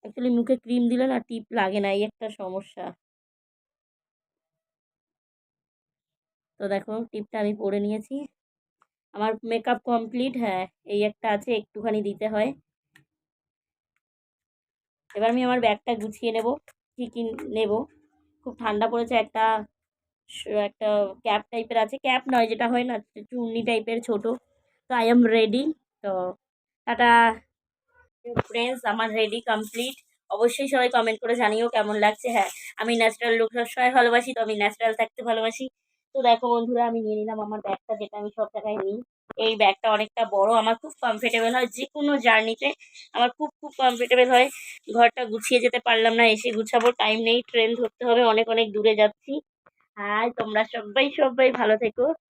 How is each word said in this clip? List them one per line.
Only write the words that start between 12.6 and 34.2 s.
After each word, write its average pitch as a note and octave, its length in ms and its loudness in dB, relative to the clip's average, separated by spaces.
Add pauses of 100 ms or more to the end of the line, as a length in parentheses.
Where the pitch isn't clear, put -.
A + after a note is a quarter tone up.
এবার G#3+ 140 0
আমি B3 140 0
আমার B3 160 2
ব্যাগটা A3+ 360 0
গুছিয়ে G#3+ 360 -6
নেব, A3+ 160 -2 (480)
কী B3 140 -8
কী A#3 120 -10 (260)
নেব। G#3 240 -2 (720)
খুব B3 160 -12
ঠান্ডা A3 280 -2
পড়েছে, A#3 280 -2
একটা A3 500 0 (640)
স-, - 180 -14
একটা G#3 400 -2 (360)
ক্যাপ G#3+ 180 0 (100)
টাইপের A3 260 -4
আছে, G3+ 200 0
ক্যাপ C4 340 0
নয়, A#3+ 160 4
যেটা A3+ 200 -2
হয় B3 160 0
না B3 120 -4 (340)
চুন্নি A#3 340 -4
টাইপের A3+ 380 -2
ছোট। G#3+ 220 -2 (680)
তো - 40 -4
I A#3 120 2
am A#3+ 200 8
ready। A3 380 4 (380)
তো G3+ 100 -4 (760)
টাটা A#3+ 260 4 (1300)
ফ্রেন্ডস, B3 400 -6
আমার A3 260 -2
রেডি A3 300 -2
কমপ্লিট। A3+ 540 -4 (340)
অবশ্যই A#3 380 -2
সবাই B3 220 2
কমেন্ট A3+ 300 0
করে A#3 160 -2
জানিও A3+ 340 0
কেমন G#3+ 260 0
লাগছে। G#3+ 340 0
হ্যাঁ, G3+ 200 0 (280)
আমি A3+ 200 -2
ন্যাচারাল A3+ 360 2
লুক A3+ 200 0
সবসময় B3 380 0
ভালোবাসি, B3 420 4